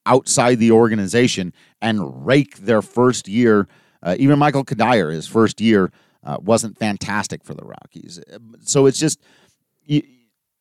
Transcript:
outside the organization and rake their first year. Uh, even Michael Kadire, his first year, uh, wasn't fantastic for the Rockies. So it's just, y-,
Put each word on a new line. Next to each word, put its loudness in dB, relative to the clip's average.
outside 2
the 2
organization 0
and -6
rake 0
their -2
first -2
year. 2
Uh, -4
even 2
Michael 0
Kadire, 0
his -8
first 0
year, 2
uh, -10
wasn't -2
fantastic -6
for -18
the -18
Rockies. -20
So 2
it's 2
just, -4
y-, 0